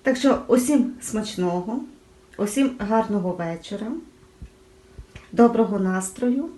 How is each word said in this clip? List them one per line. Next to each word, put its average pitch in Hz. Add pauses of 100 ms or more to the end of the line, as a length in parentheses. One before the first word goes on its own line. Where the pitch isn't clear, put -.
Так 254
що 269
усім 254
смачного, 185 (580)
усім 254
гарного 208
вечора, 175 (1400)
доброго 226
настрою 247